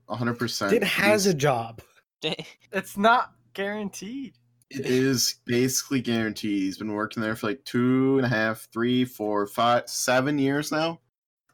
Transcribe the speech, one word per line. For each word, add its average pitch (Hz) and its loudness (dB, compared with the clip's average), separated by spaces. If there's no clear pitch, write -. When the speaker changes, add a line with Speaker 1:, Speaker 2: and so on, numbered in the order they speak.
Speaker 1:
a 107 -8
hundred 120 -2
percent. 110 -2
Speaker 2:
Dit 233 4
has 196 2
Speaker 1:
He's 196 4
Speaker 2:
a 147 0
job. 117 0
Speaker 3:
<laughs> - -
Speaker 4:
It's 190 -6
not 226 4
guaranteed. 208 -8
Speaker 1:
It - -10
is 127 2
basically 127 0
guaranteed. 110 -2
He's 95 -2
been 107 -6
working 107 -4
there 110 -2
for, 113 -4
like, 101 -4
two 131 2
and 127 2
a 120 0
half, 110 0
three, 123 2
four, 107 -2
five, 120 2
seven 135 0
years 143 0
now, 165 -2